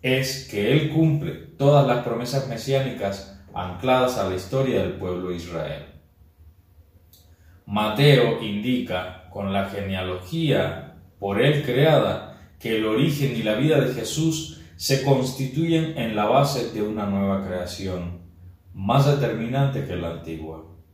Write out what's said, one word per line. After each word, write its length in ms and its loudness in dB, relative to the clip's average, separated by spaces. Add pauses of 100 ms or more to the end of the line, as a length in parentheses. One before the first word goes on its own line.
es 480 0
que 220 2
Él 180 4
cumple 420 2
todas 540 4
las 180 0
promesas 440 -4
mesiánicas 920 -4 (120)
ancladas 640 0
a 100 0
la 80 -2
historia 460 0
del 100 -2
pueblo 380 -6
de 60 -4
Israel. 500 -8 (1800)
Mateo 800 4
indica, 880 -4
con 240 -6
la 160 -2
genealogía 1300 -4 (200)
por 220 -2
Él 240 4
creada, 960 2
que 160 -2
el 80 0
origen 500 0
y 80 -4
la 120 0
vida 260 4
de 140 0
Jesús 680 -4 (160)
se 260 0
constituyen 960 0
en 180 -4
la 120 0
base 460 2
de 100 -4
una 240 -4
nueva 380 0
creación, 760 -8 (540)
más 320 2
determinante 800 0
que 100 -6
la 140 -6
antigua. 560 -12 (260)